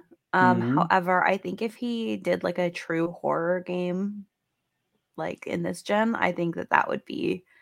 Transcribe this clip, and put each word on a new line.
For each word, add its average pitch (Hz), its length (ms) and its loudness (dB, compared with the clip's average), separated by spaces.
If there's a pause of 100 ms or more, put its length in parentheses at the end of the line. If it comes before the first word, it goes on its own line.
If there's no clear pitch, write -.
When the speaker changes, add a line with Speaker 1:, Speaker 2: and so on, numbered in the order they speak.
(320)
Speaker 1:
Um, 185 280 6
Speaker 2:
Mm-hmm. 120 160 2
Speaker 1:
however, 180 500 4
I 190 100 2
think 190 260 -6
if 226 120 -4
he 226 420 -4
did, 185 280 -2
like, 175 140 0
a 175 120 0
true 170 400 -2
horror 165 500 -2
game, 180 680 -4 (920)
like, 160 300 -8
in 175 160 -4
this 180 200 -6
gen, 220 320 0
I - 180 0
think 170 240 -2
that - 140 -8
that - 180 2
would - 160 -4
be - 400 -4 (180)